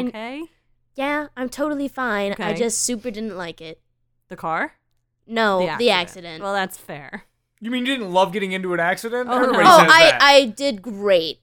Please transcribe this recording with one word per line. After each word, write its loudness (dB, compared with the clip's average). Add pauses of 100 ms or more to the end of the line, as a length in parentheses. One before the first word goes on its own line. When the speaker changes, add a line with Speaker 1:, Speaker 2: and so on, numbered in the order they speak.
Speaker 1:
okay? -12 (520)
Speaker 2:
Yeah, -4
I'm -6
totally -4
fine. -4
I -8 (160)
Speaker 1:
Okay. -4
Speaker 2:
just -2
super -6
didn't -10
like -12
it. -18 (480)
Speaker 1:
The -16
car? -6 (540)
Speaker 2:
No, 0
Speaker 1:
The 0
Speaker 2:
the -4
Speaker 1:
accident. 0
Speaker 2:
accident. -4
Speaker 1:
Well, -6
that's -4
fair. -16 (360)
Speaker 3:
You -10
mean -4
you -2
didn't -8
love 2
getting -4
into -4
an 0
accident? -4
Speaker 1:
Oh, -2
no. 0
Speaker 3:
Everybody 4
Speaker 2:
Oh, 10
Speaker 3:
says 6
Speaker 2:
I, 8
Speaker 3:
that. 2
Speaker 2:
I 6
did -4
great. -2